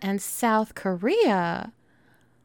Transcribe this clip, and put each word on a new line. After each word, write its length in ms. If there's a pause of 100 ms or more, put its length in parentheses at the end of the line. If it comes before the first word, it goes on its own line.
and 180
South 540
Korea 1000 (720)